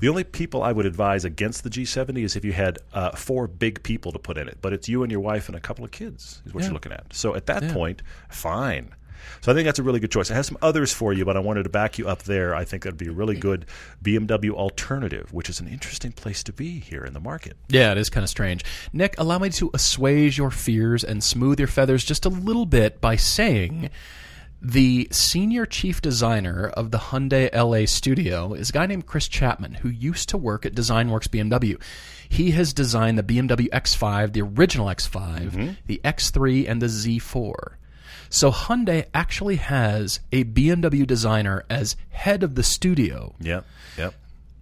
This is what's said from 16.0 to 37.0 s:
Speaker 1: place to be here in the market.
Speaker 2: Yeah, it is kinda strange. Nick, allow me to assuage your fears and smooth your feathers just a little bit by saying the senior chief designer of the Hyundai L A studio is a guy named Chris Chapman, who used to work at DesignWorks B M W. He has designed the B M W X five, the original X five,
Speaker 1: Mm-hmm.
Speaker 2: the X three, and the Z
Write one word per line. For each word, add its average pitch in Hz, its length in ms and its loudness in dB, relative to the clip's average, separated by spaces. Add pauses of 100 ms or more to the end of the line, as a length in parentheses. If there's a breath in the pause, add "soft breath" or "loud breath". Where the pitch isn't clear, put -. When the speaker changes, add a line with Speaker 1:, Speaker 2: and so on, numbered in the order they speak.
Speaker 1:
place - 320 -10
to - 100 -12
be 165 260 -8
here 67 260 -12
in 65 80 -12
the 71 80 -10
market. 139 340 -10 (140)
Speaker 2:
Yeah, 123 240 6
it 98 40 2
is 104 120 2
kinda 98 180 0
strange. 92 380 -2 (260 loud breath)
Nick, 190 260 0
allow 165 220 2
me 196 120 0
to - 220 -2
assuage 139 640 4
your 139 140 0
fears 117 540 2
and 104 180 -4
smooth 131 340 2
your 139 120 2
feathers 131 340 4
just - 220 0
a 190 40 4
little 202 360 0
bit 117 340 4
by 113 160 2
saying 147 760 2 (720 loud breath)
the 127 500 4
senior 220 560 2
chief - 340 -2
designer 110 680 0
of 113 220 -2
the 113 60 0
Hyundai 131 560 2
L 117 220 4
A 107 100 4
studio 104 680 2
is 101 160 -4
a - 40 -6
guy 160 140 2
named 190 180 -4
Chris - 220 0
Chapman, 117 480 0
who - 140 -4
used 127 400 -4
to 202 80 0
work 110 280 -2
at 98 80 -4
DesignWorks 113 560 2
B 107 100 0
M 107 100 2
W. 117 280 2 (500 loud breath)
He 175 240 4
has 160 220 2
designed 113 460 2
the 104 40 0
B 113 140 2
M 127 100 2
W 120 240 2
X - 220 2
five, 104 400 2
the 107 80 0
original 107 480 4
X - 160 -4
five, 87 480 -6
Speaker 1:
Mm-hmm. 120 200 -4 (120)
Speaker 2:
the - 180 -6
X - 280 0
three, 135 360 4
and 117 140 0
the 117 80 2
Z 113 300 0